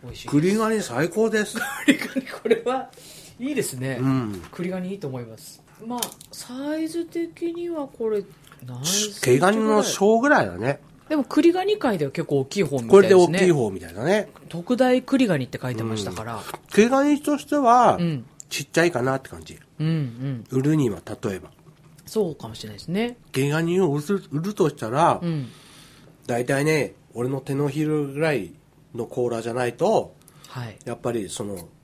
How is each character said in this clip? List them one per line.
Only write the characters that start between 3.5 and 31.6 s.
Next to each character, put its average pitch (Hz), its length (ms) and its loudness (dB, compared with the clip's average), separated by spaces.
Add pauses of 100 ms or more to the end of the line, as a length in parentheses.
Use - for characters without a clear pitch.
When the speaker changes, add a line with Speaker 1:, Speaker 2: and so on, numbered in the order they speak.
Speaker 1:
い - 20 -4
で 233 80 -2
す - 120 -6
ね。 127 260 -6
Speaker 2:
う 131 60 0
ん。 113 440 -2
Speaker 1:
栗 180 200 -8
ガ 185 100 -6
ニ 180 100 -8
い 196 40 -6
い 196 40 -12
と 151 100 -8
思 127 120 -8
い 120 40 -12
ま 110 140 -18
す。 - 240 -20 (240)
ま 240 100 -8
あ、 240 40 -6 (320)
サ 277 460 -8
イ 320 100 -4
ズ 339 180 -6
的 339 480 -8
に 349 160 -8
は 302 160 -6
こ 226 240 -6
れ、 202 140 -4 (420)
何 123 180 -12
セ 202 240 -2
ン 202 40 -10
チ - 80 -12
ぐ 127 100 2
ら - 40 8
い？ 139 40 4
Speaker 2:
毛 - 0 -
ガ 180 120 6
ニ 220 80 0
の 220 240 4
小 214 380 2
ぐ 285 80 2
ら 254 140 6
い 113 40 0
だ 90 100 -8
ね。 123 240 -2 (280)
Speaker 1:
で 311 80 0
も 277 80 0
栗 339 280 4
ガ 370 120 -2
ニ 415 120 2
界 233 220 0
で 147 60 0
は 135 80 -4
結 165 140 -4
構 139 140 0
大 131 40 -2
き - 140 -8
い 196 40 2
方 143 160 0
み 120 40 -2
た - 20 -6
い - 20 -8
で - 0 -
す - 0 -
ね。 113 40 0
Speaker 2:
こ 196 120 12
れ - 60 4
で 196 60 8
大 175 180 8
き 185 160 4
い - 20 6
方 123 220 2
み 92 80 -8
た 82 100 -16
い 85 40 -18
だ 107 100 -6
ね。 196 260 2 (180)
Speaker 1:
特 175 280 -2
大 254 260 4
栗 262 240 2
ガ 170 120 2
ニ 127 80 -2
っ - 20 -18
て 120 120 -10
書 131 80 -6
い 123 60 -4
て 113 80 -4
ま 110 140 -2
し 104 80 -4
た - 80 -6
か 101 100 -10
ら。 113 140 -8
Speaker 2:
う - 20 -8
ん。 95 40 -10 (300)
毛 220 160 6
ガ 269 140 4
ニ 294 180 2
と 294 160 -2
し - 100 -10
て 294 100 -2
は、 233 420 6
Speaker 1:
う 175 60 0
ん。 147 220 -4 (220)
Speaker 2:
ち - 140 -8
っ - 80 -12
ち - 80 0
ゃ 165 60 4
い 175 80 2
か 123 100 -2
な 131 140 0
っ 131 40 -6
て - 80 -20
感 85 140 -16
じ。 - 160 -20 (220)
Speaker 1:
う 156 40 -2
ん - 40 0
う - 20 0
ん。 131 600 -4
Speaker 2:
売 131 120 0
る 156 140 2
に 135 120 2
は、 90 160 -4
例 104 300 -6
え 90 60 -10
ば。 80 100 -20 (560)
Speaker 1:
そ 202 220 -2
う 147 80 -8
か - 100 -14
も 113 80 -12
し - 80 -14
れ 107 60 -12
な 104 80 -14
い - 20 -18
で - 60 -18
す - 40 -10
ね。 226 280 -4 (160)
Speaker 2:
毛 135 160 0
ガ 151 120 0
ニ 175 200 2
を 165 120 4
売 147 100 -2
る、 196 280 -2
売 143 80 -4
る 196 160 -4
と 160 140 2
し 143 80 -4
た 113 120 -6
ら、 139 320 2
Speaker 1:
う 175 60 -6
ん。 147 220 -4 (800)
Speaker 2:
大 120 180 -2
体 139 180 0
ね、 151 300 0 (200)
俺 120 140 -4
の 135 120 -4
手 135 160 -6
の 143 120 0
ひ 143 140 -4
ら 151 60 0
ぐ 143 320 -4
ら 156 140 0
い 92 180 -6 (420)
の 113 120 -6
甲 123 240 -2
羅 113 120 -4
じ 117 80 -6
ゃ 123 40 -6
な 127 120 -2
い 117 100 -6
と、 170 380 0 (320)
Speaker 1:
は 123 200 -12
い。 101 180 -16
Speaker 2:
や 117 100 -8
っ 117 40 -14
ぱ 123 120 -4
り 110 180 -4
そ - 140 -10
の 95 260 -10 (160)